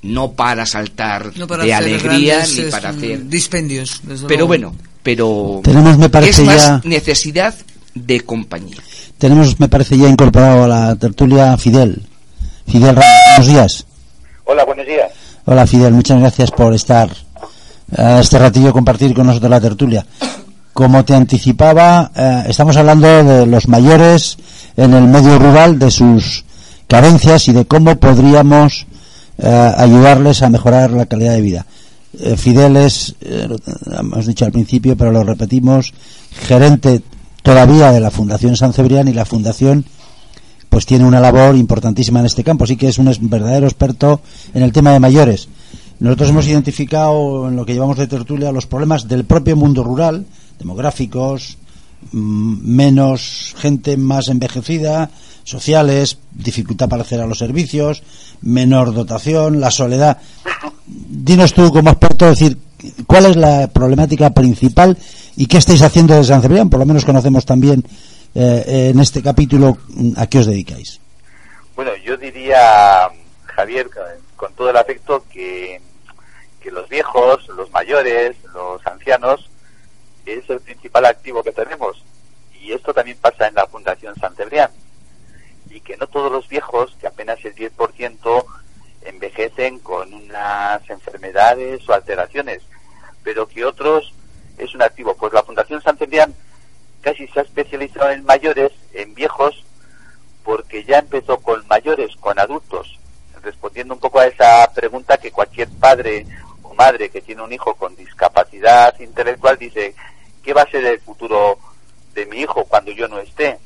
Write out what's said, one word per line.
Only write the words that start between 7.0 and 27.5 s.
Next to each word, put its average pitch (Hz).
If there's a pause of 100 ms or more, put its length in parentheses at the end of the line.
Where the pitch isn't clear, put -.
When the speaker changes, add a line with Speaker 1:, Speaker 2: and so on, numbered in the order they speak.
Speaker 1:
de 123
compañía. 98 (400)
Speaker 3:
Tenemos, 143
me 143
parece, 135
ya 139
incorporado 127
a -
la 113
tertulia 131
a 117
Fidel. 113 (640)
Fidel 123
Ramos, - (320)
buenos 123
días. - (600)
Speaker 4:
Hola, 143
buenos 135
días. 143 (340)
Speaker 3:
Hola, 127
Fidel, 123
muchas 120
gracias 127
por 117
estar, 113 (880)
eh, 117
este -
ratillo, 131
compartir 127
con 127
nosotros 120
la 120
tertulia. 113 (680)
Como 131
te 143
anticipaba, 156
eh, 226
estamos 147
hablando 156
de 131
los 117
mayores 160 (380)
en 127
el 127
medio 139
rural, 147
de 127
sus - (420)
carencias 160
y 120